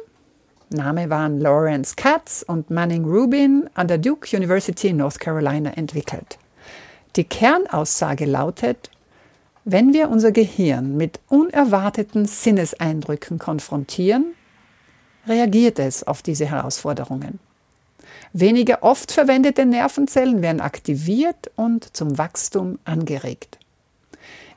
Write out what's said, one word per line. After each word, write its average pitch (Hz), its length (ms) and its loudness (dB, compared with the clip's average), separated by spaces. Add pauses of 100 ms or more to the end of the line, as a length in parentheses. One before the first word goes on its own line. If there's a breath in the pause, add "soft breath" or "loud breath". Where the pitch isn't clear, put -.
(720)
Name 151 400 -4
waren 151 300 -2
Lawrence 147 560 0
Katz - 500 -2
und 165 240 -6
Manning 170 340 -2
Rubin, 277 680 2
an 180 140 -2
der 170 100 2
Duke 240 380 -2
University 185 520 0
in 170 100 0
North 143 200 -2
Carolina 151 540 -2
entwickelt. - 680 -8 (760 loud breath)
Die 180 80 2
Kernaussage 160 1000 0
lautet, 139 680 -4 (760 soft breath)
wenn 220 280 4
wir 302 180 2
unser 220 200 4
Gehirn 147 680 2
mit 160 220 -2 (100)
unerwarteten 214 960 2
Sinneseindrücken 160 1120 -2
konfrontieren, 180 960 -2 (920 soft breath)
reagiert 226 540 2
es 135 260 -4
auf - 160 -6
diese 151 240 -4
Herausforderungen. 139 960 -6 (920 loud breath)
Weniger 226 520 4
oft 247 260 4
verwendete 269 560 4
Nervenzellen 254 760 2
werden 165 200 0
aktiviert 175 960 -2
und 226 400 -2
zum 147 200 -4
Wachstum 180 680 -4
angeregt. 151 760 -6 (1000 loud breath)